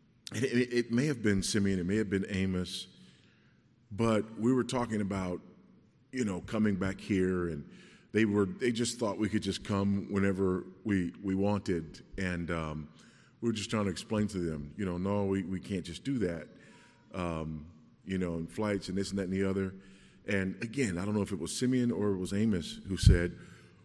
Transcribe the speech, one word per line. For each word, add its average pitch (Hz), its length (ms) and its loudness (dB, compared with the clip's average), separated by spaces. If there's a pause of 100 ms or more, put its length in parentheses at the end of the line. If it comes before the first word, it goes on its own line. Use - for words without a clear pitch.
(340)
and 113 80 -4
it, 123 300 2
it 120 180 2
may 120 140 2
have 135 180 -2
been 101 200 4
Simeon, 98 380 2
it 87 60 -2
may 98 100 2
have 107 120 0
been 95 220 2
Amos, 95 560 -2 (1040)
but 107 480 2
we 123 140 4
were 123 100 4
talking 117 380 0
about, 92 400 -2 (720)
you 127 120 -2
know, 92 220 -2
coming 107 300 2
back 95 220 -2
here, 92 500 2
and 76 140 -6 (500)
they 110 120 4
were, 101 220 4
they 117 260 0
just 113 260 -2
thought 101 200 -2
we 104 100 2
could 107 140 0
just 95 220 -4
come 98 440 0
whenever 98 560 2 (200)
we, 95 280 2 (100)
we 98 120 0
wanted. 98 680 0 (140)
And, 87 340 -2
um, 78 380 -4 (540)
we 117 80 0
were 110 40 0
just 101 140 -6
trying 107 160 0
to 98 60 0
explain 104 380 -2
to 98 100 -6
them, 73 400 -4
you 101 80 -2
know, 87 100 -2
"No, 98 300 0
we, 98 160 2
we 90 180 -6
can't 92 240 -6
just 82 200 -12
do 135 160 -2
that," 82 280 -2 (680)
um, 80 520 -4 (400)
you 95 100 -2
know, 87 200 -2
and 82 140 -6
flights 104 380 -2
and 92 80 -4
this 95 140 -2
and 98 80 -2
that 98 60 0
and 90 80 -4
the 95 160 2
other. 95 260 0 (520)
And 95 360 0
again, 117 340 -2
I 90 80 -2
don't 104 100 -2
know 107 60 2
if 98 120 -2
it 92 60 -2
was 85 180 -6
Simeon 123 360 2
or 101 200 2
it 95 40 0
was 92 160 -4
Amos 101 560 0
who 95 80 -2
said, 87 400 6 (480)